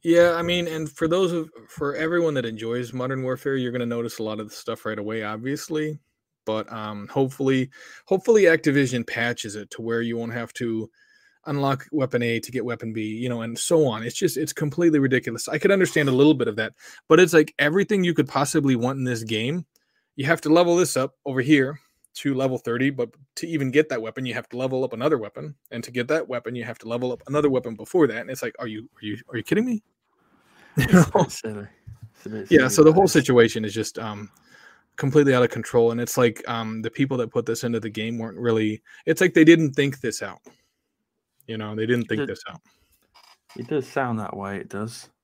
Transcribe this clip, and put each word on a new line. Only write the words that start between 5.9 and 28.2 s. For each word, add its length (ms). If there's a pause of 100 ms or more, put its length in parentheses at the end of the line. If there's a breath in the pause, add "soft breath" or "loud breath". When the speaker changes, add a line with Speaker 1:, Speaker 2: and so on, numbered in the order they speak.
Speaker 1:
But, 260
um, 360
hopefully, 640 (340 loud breath)
hopefully 380
Activision 640
patches 480
it 160
to 100
where 220
you 140
won't 160
have 200
to 360 (560 soft breath)
unlock 480
weapon 280
A 200
to 100
get 140
weapon 260
B, 120
you 260
know, 120
and 160
so 300
on. 160
It's 140
just, 200
it's 160
completely 460
ridiculous. 480
I 100
could 140
understand 380
a 40
little 200
bit 160
of 80
that, 160 (340 loud breath)
but 140
it's 120
like 240
everything 460
you 100
could 140
possibly 480
want 220
in 80
this 180
game, 420 (520)
you 80
have 160
to 80
level 260
this 220
up 180 (100)
over 160
here 380 (360)
to 180
level 240
thirty, 320
but 220 (240)
to 120
even 240
get 180
that 120
weapon, 240
you 80
have 160
to 80
level 260
up 80
another 260
weapon, 380 (160)
and 140
to 60
get 180
that 180
weapon, 260
you 120
have 140
to 80
level 260
up 140
another 220
weapon 260
before 320
that. 140